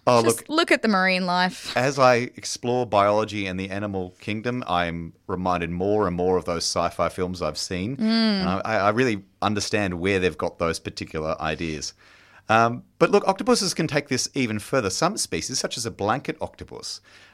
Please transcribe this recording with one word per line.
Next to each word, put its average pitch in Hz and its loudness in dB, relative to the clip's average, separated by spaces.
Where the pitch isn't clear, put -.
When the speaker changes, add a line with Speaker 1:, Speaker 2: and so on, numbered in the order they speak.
Speaker 1:
Oh, 120 6
Speaker 2:
Just 113 2
Speaker 1:
look, - -16
Speaker 2:
look 339 2
at 302 4
the 226 2
marine 185 2
life. 180 0
Speaker 1:
as 131 2
I 127 8
explore 123 -2
biology 104 2
and 92 -4
the 95 -4
animal 98 -6
kingdom, 117 -4
I'm 85 -2
reminded 90 -2
more 98 0
and 87 -2
more 92 2
of 85 0
those 85 -2
sci-fi 85 -2
films 90 -6
I've 78 -4
seen. 98 -6
Speaker 2:
Mm. - -8
Speaker 1:
And 220 0
I, 110 -2
I 98 4
really 110 2
understand 101 -2
where 95 2
they've 87 0
got 87 -4
those 82 0
particular 80 -6
ideas. 80 -6
Um, 117 4
but 170 4
look, 196 4
octopuses 202 0
can 165 -2
take 143 -2
this 127 -2
even 110 -2
further. 113 0
Some 175 -2
species, - -6
such - -4
as 117 -6
a 110 -6
blanket 110 -2
octopus, - -12